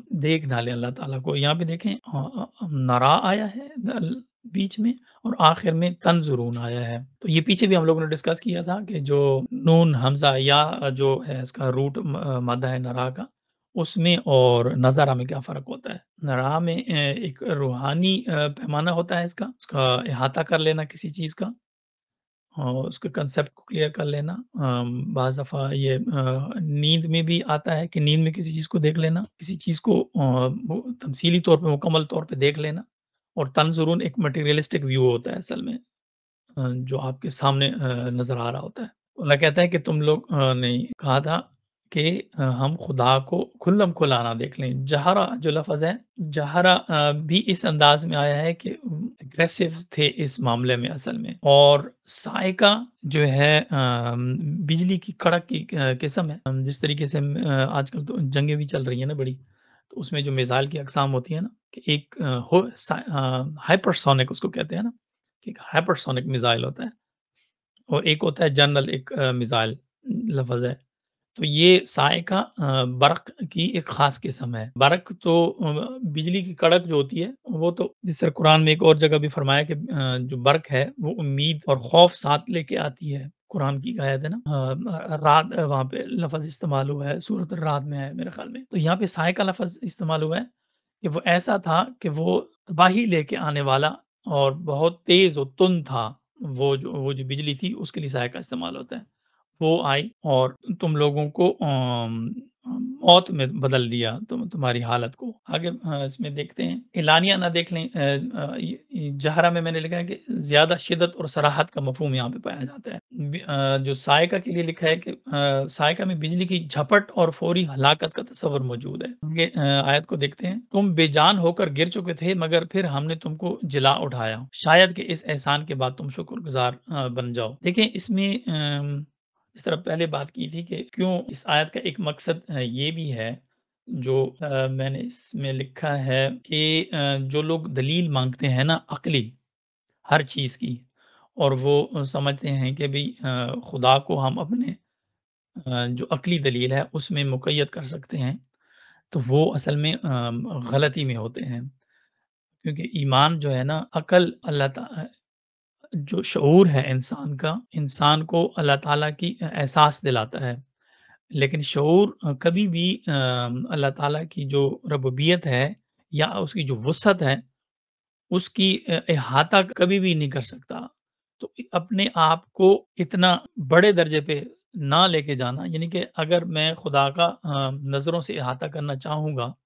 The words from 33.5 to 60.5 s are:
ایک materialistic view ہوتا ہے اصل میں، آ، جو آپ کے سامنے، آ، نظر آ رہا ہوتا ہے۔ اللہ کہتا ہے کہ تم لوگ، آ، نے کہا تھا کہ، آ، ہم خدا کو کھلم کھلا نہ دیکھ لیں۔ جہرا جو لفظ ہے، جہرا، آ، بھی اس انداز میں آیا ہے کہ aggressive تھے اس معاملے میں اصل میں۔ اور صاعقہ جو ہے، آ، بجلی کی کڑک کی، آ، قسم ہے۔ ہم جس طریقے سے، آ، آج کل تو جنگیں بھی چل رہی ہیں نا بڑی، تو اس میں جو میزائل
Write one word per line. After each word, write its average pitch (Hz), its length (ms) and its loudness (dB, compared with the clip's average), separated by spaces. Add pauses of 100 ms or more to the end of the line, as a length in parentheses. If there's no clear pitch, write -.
ایک 156 160 -4
materialistic 147 680 0
view 131 280 4
ہوتا 120 200 -4
ہے - 40 -8
اصل - 260 -8
میں، - 160 -6 (800)
آ، 139 60 -4 (140)
جو 127 240 -4
آپ 131 220 -6
کے 175 80 -6
سامنے، 139 420 0 (100)
آ، 123 280 -4
نظر 123 280 -4
آ 120 140 -4
رہا - 80 -8
ہوتا - 240 -12
ہے۔ - 380 -16
اللہ 143 120 4
کہتا 147 280 4
ہے 180 60 4
کہ 170 120 0
تم 151 220 0
لوگ، 151 320 0
آ، 135 200 4
نے 123 300 0
کہا 135 360 0
تھا 151 220 -2 (480)
کہ، 160 320 0 (120)
آ، 135 160 0
ہم 135 260 0
خدا 131 440 2
کو 175 260 -2
کھلم 185 480 2
کھلا 120 400 2
نہ 117 60 -6
دیکھ 139 200 -6
لیں۔ 131 260 -4
جہرا 170 440 2 (120)
جو 156 100 2
لفظ 151 320 -2
ہے، 196 380 -4 (100)
جہرا، 160 460 4 (100)
آ، 147 240 4
بھی 156 340 0
اس 185 200 0
انداز 151 400 6
میں 156 120 -2
آیا 143 240 2
ہے 165 120 0
کہ - 200 -8 (460)
aggressive 165 440 -2 (260)
تھے 147 260 0
اس 139 240 -4
معاملے 123 360 2
میں 120 140 -4
اصل 131 280 -6
میں۔ 113 240 -8
اور 143 380 8 (280)
صاعقہ 202 760 2 (200)
جو 147 240 2
ہے، 143 420 4
آ، 123 440 0 (300)
بجلی 165 540 0
کی - 140 -10
کڑک 170 380 0
کی، - 280 -6
آ، 143 40 -2 (200)
قسم 151 300 -2
ہے۔ 156 140 -10
ہم 131 180 -2
جس 135 160 -4
طریقے 147 260 -2
سے، 147 140 -2
آ، 143 500 0
آج 143 220 -2
کل 147 140 -6
تو 226 140 -6
جنگیں 143 360 0
بھی 147 100 -2
چل 139 180 -4
رہی 123 160 -4
ہیں 131 60 -4
نا 147 80 -4
بڑی، 131 220 -4 (540)
تو - 100 -12
اس 165 120 -10
میں 147 100 -2
جو 143 100 -2
میزائل 131 360 0